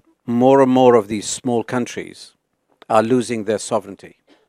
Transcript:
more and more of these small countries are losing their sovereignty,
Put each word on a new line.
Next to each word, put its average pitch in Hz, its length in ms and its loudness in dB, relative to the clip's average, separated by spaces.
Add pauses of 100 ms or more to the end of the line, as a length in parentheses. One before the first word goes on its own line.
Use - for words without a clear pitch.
(260)
more 127 340 4
and 131 100 4
more 127 260 4
of 104 100 0
these 104 220 -8
small 120 340 -4
countries - 720 -10 (560)
are 110 120 4
losing 113 420 -2
their 104 140 -4
sovereignty, 98 580 -10 (320)